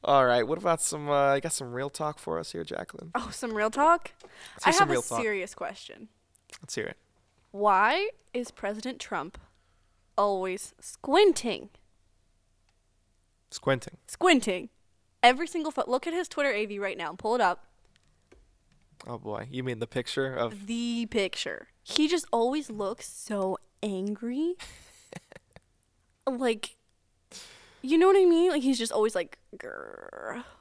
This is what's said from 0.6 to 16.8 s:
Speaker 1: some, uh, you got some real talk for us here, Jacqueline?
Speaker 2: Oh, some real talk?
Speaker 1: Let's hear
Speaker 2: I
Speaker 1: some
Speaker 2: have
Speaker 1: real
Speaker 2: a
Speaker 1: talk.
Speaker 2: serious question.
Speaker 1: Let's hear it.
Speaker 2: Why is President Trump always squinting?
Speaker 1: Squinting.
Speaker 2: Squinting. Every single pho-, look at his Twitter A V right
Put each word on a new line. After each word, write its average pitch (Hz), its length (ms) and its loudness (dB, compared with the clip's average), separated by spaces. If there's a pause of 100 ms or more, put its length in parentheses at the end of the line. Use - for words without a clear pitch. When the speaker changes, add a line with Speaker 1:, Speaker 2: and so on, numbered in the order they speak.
Speaker 1:
some, 147 280 -4
uh, 139 260 4
you 139 60 0
got 160 120 -4
some 123 180 -6
real 131 180 -4
talk 151 300 -6
for 82 180 -4
us 82 140 -8
here, 170 120 -6
Jacqueline? - 520 -10
Speaker 2:
Oh, 240 160 -6
some 233 220 -6
real 214 160 0
talk? 311 420 2 (440)
Speaker 1:
Let's - 100 -4
hear - 40 6
Speaker 2:
I - 20 6
Speaker 1:
some 381 160 6
Speaker 2:
have - 40 0
Speaker 1:
real - 100 2
Speaker 2:
a - 20 -6
Speaker 1:
talk. - 180 -2
Speaker 2:
serious 202 340 -4
question. - 540 -12 (520)
Speaker 1:
Let's - 140 -10
hear 110 120 -6
it. - 100 -10 (540)
Speaker 2:
Why 208 580 4 (240)
is 247 180 -6
President 220 480 -8
Trump 170 380 -6 (800)
always 190 640 0
squinting? - 880 2 (1800)
Speaker 1:
Squinting. - 460 -2 (100)
Speaker 2:
Squinting. 226 600 2 (520)
Every 254 260 6
single 320 240 -4
pho-, - 160 -2
look 254 180 -2
at 330 80 -6
his 349 140 -4
Twitter 277 240 -2
A 208 140 -2
V 202 140 -8
right 196 180 -4